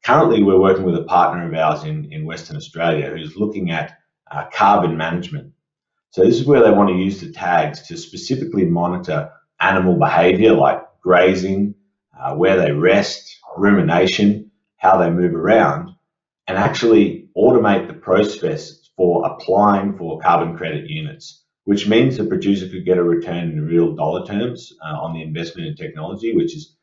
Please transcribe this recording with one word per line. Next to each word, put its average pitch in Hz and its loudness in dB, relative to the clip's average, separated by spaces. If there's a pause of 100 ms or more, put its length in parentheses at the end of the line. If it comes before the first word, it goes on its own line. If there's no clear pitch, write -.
Currently, 117 4
we're 95 6
working 95 4
with 87 0
a 80 -2
partner 85 0
of 80 -8
ours 78 0
in, 76 -8
in 78 -10
Western 80 -12
Australia 78 -4
who's 78 -12
looking 98 -4
at, 76 -8 (320)
uh, 73 -8
carbon 98 4
management. 87 -8 (580)
So 92 2
this - 4
is 131 -2
where 135 4
they 107 4
want 104 4
to 90 0
use 92 -2
the 82 -14
tags 82 -2
to 85 -14
specifically 104 -4
monitor 87 -2 (300)
animal 92 2
behavior 85 4
like - 2 (220)
grazing, 92 2 (440)
uh, 67 -6
where 95 2
they 73 2
rest, 92 0 (200)
rumination, 92 2 (260)
how 95 4
they 85 2
move 87 0
around, 85 0 (560)
and 95 -6
actually 104 2 (240)
automate 104 4
the - -16
process - -2
for 92 2 (180)
applying 101 0 (100)
for 80 -10
carbon 85 0
credit 78 -6
units, 76 -12 (200)
which 101 0
means 120 2
the 107 -4
producer 95 -2
could 90 -12
get 90 2
a 87 2
return 85 -2
in 76 -6
real 85 2
dollar 80 -4
terms, 110 -6 (120)
uh, 78 -10
on 82 -10
the 80 -10
investment 82 -10
in 76 -10
technology, - -10
which - 0
is - -16 (180)